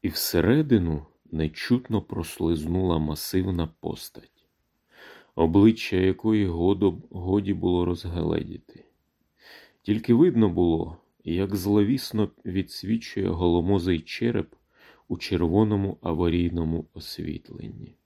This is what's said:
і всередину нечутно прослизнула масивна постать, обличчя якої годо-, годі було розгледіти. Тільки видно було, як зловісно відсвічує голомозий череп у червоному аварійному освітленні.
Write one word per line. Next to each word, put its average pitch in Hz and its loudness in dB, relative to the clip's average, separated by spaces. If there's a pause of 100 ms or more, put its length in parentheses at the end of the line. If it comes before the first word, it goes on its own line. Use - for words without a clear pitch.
і 98 -4
всередину 92 2 (260)
нечутно 92 -2
прослизнула 85 -2
масивна 85 -2 (120)
постать, - -14 (920)
обличчя 101 4
якої 98 2
годо-, 90 0
годі 95 -2
було 87 0
розгледіти. 85 -6 (960)
Тільки 107 0
видно 117 4
було, 85 0 (260)
як 95 -2
зловісно 104 0 (140)
відсвічує 95 -4
голомозий 87 2
череп 113 -4 (520)
у - -6
червоному 98 0
аварійному 85 -2
освітленні. - -14 (100)